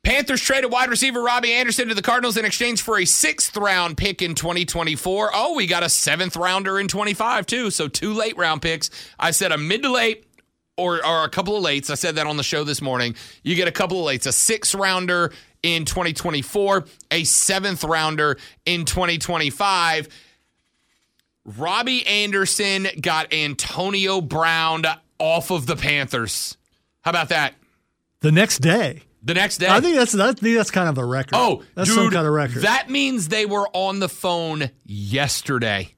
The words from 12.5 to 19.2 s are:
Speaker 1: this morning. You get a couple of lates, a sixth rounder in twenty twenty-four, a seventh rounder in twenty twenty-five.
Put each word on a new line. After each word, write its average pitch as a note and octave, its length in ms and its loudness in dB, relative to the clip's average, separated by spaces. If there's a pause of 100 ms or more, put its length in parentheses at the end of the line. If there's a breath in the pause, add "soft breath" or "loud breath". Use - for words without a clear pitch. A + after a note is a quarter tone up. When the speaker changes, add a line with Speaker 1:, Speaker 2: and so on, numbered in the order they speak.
Speaker 1:
this D3 180 -4
morning. B2 320 -2 (300 loud breath)
You E3+ 100 -2
get F3+ 140 2
a E3 40 0
couple F#3 280 -2
of D#3 120 0
lates, B2+ 140 -2
a F3+ 60 -2
sixth - 420 0
rounder F#3 580 0 (300 loud breath)
in E3 240 0
twenty E3+ 280 -2
twenty-four, F#3 760 -2 (240 soft breath)
a E3 120 0
seventh F#3+ 600 0
rounder D#3 560 0 (260 loud breath)
in E3+ 200 0
twenty E3+ 340 0
twenty-five. E3 880 0 (1400 soft breath)